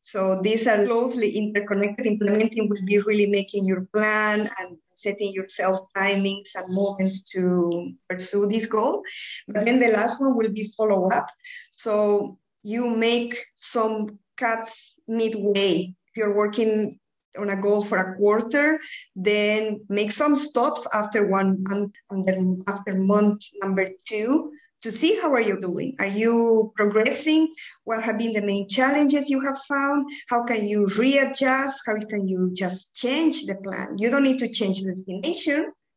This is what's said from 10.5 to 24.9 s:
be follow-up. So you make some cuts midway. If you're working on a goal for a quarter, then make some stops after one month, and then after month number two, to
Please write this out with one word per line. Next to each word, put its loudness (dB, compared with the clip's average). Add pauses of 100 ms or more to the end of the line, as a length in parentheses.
be -6
follow-up. 2 (420)
So 0 (260)
you -2
make 0 (160)
some -2 (180)
cuts -6
midway. 0 (140)
If -16
you're 0
working 0 (400)
on -4
a -4
goal 2
for 0
a -2
quarter, 2 (340)
then 0
make 0
some 2
stops 0
after 0
one 2
month, -2 (180)
and -4
then 0
after -6
month 2 (180)
number 0 (160)
two, 0 (320)
to -8